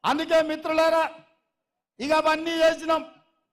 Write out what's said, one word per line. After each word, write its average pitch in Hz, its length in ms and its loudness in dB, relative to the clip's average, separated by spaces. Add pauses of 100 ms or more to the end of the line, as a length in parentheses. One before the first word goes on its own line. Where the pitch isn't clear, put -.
అందుకే 320 380 0
మిత్రులారా, 320 680 0 (880)
ఇక 277 120 -4
అవన్నీ 311 380 0
చేసినాం, 320 600 0 (420)